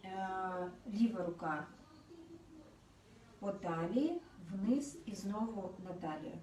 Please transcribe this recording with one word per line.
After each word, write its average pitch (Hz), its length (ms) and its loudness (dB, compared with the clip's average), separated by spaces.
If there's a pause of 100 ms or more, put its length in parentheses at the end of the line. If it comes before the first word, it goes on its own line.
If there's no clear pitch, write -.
е, 185 640 0 (160)
ліва 202 380 6
рука 156 420 0 (1700)
по 202 120 0
талії, 190 720 4 (300)
вниз 220 540 2
і 202 100 -4
знову 202 540 0 (140)
на 175 100 -6
талію. 156 500 -4